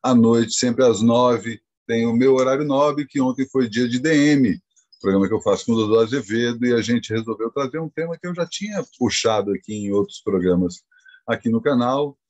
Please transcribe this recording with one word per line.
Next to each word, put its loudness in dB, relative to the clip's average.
à 0
noite, 4
sempre 0
às 2
nove, 2
tem 0
o 0
meu 4
horário 0
nobre, 0
que -4
ontem -2
foi 0
dia -2
de -4
D 2
M, 2
programa 2
que -2
eu -2
faço -2
com -2
o 2
Dodô 2
Azevedo, -2
e 2
a 2
gente -2
resolveu -4
trazer -6
um -8
tema -8
que -12
eu -6
já -4
tinha -10
puxado -2
aqui -8
em -6
outros -2
programas 0
aqui -4
no 0
canal -2